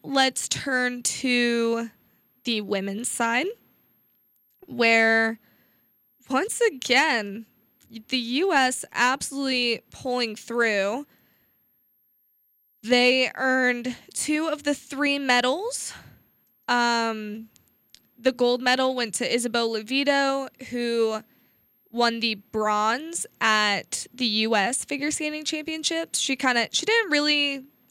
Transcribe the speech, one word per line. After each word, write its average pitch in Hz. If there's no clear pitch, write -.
let's 262
turn 247
to 233
the 226
women's 202
side, 240
where, 226
once 381
again, 247
the 262
U 254
S 262
absolutely 254
pulling 247
through. 226
They 247
earned 247
two 311
of 294
the 285
three 285
medals. 269
Um, 226
the 254
gold 247
medal 262
went 240
to -
Isabel 233
Levito, 269
who 233
won 233
the 226
bronze 214
at 214
the 254
U 220
S 208
Figure 285
Skating 302
Championships. 320
She -
kinda, 240
she -
didn't 440
really 294